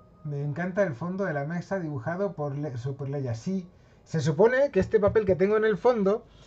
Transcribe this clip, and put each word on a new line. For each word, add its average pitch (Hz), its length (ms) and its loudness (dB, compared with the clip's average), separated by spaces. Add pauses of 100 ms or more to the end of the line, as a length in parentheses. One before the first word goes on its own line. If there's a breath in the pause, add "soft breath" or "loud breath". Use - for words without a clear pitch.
(240)
"Me 143 200 -6
encanta 175 400 -2
el 175 120 0
fondo 185 300 -4
de 180 80 -2
la 143 120 -2
mesa 175 340 -4
dibujado 165 540 -4
por 147 220 -6
Le-, 143 220 -6
Superleia". 135 580 -6
Sí, 190 320 -6 (360 soft breath)
se - 180 -4
supone 226 500 4
que 190 80 2
este 208 200 2
papel 202 260 4
que 185 100 4
tengo 196 220 4
en 214 80 2
el 214 120 2
fondo 220 480 2 (220 loud breath)